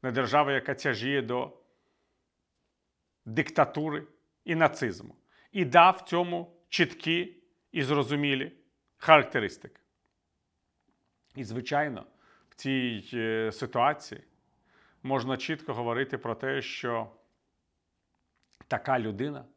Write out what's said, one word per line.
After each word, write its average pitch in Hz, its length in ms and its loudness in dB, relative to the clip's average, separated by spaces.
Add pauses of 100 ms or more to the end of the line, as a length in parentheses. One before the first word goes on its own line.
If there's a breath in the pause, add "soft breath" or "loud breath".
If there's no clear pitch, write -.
не 127 80 -2
держава, 135 400 4
яка 135 220 -2
тяжіє 135 480 -2
до 123 300 -4 (1700)
диктатури 151 840 0 (380)
і 170 100 -2
нацизму. 127 600 0 (380 soft breath)
І 190 120 0
дав 175 360 8
цьому 175 560 -4 (120)
чіткі - 680 0 (360)
і 151 100 -2
зрозумілі 139 680 0 (440)
характеристики. - 840 2 (1500)
І, 135 100 -10
звичайно, 123 640 -4 (440 soft breath)
в - 40 -20
цій, 127 600 -2
е, 113 380 0
ситуації 127 720 -2 (800 soft breath)
можна 131 340 -2
чітко 156 380 -6
говорити 120 440 -4
про 117 160 -4
те, 135 280 -4
що 117 480 -6 (1600)
така 127 300 -2
людина 123 460 -4 (120)